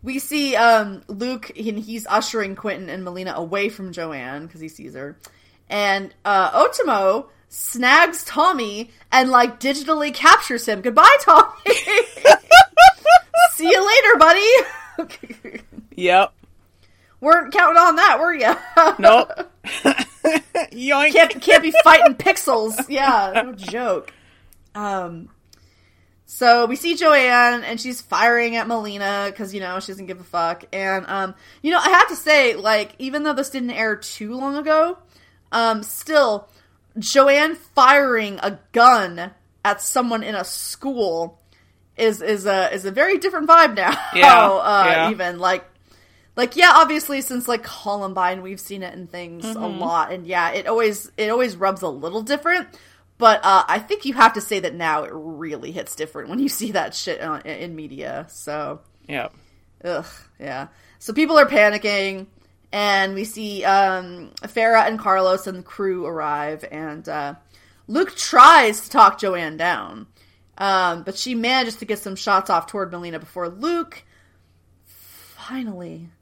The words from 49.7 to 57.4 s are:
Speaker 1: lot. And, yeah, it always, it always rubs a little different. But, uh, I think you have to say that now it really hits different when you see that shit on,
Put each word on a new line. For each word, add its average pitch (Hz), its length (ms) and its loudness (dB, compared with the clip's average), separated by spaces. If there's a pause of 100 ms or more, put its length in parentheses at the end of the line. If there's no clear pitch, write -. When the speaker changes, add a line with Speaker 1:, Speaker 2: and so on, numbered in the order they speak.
Speaker 1:
lot. 170 340 -4
And, 180 140 -12
yeah, 175 260 -4
it 196 140 -8
always, 220 520 -4
it 214 100 -4
always 233 280 -2
rubs 190 260 -4
a 175 80 -6
little 165 320 -10
different. 294 460 -4 (500)
But, 226 260 4
uh, 196 240 4
I 180 100 -2
think 392 280 -8
you 269 80 -6
have 226 180 4
to 214 80 -8
say 202 200 -6
that 170 140 -8
now 160 300 -4
it - 80 -14
really 151 600 -14
hits 175 220 -14
different 156 360 -12
when 196 80 -8
you 277 100 -2
see 226 240 -8
that 175 220 -6
shit - 260 -10
on, 156 220 -10